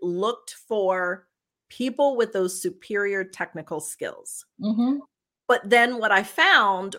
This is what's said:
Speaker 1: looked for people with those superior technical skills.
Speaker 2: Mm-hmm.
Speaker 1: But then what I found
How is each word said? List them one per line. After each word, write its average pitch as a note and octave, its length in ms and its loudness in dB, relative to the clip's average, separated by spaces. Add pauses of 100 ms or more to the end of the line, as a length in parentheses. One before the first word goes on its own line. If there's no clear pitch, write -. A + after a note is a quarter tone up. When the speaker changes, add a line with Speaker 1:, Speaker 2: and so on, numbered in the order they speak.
Speaker 1:
looked F#3 520 -4 (140)
for F#3 600 -2 (420)
people C4 460 0
with A3 160 0
those F#3 280 -2
superior G3 640 -4
technical F3 560 -10
skills. - 640 -12 (160)
Speaker 2:
Mm-hmm. A#3+ 380 0 (480)
Speaker 1:
But A#3+ 220 0
then A#3+ 300 4
what A3 140 2
I G3 100 6
found G#3 760 2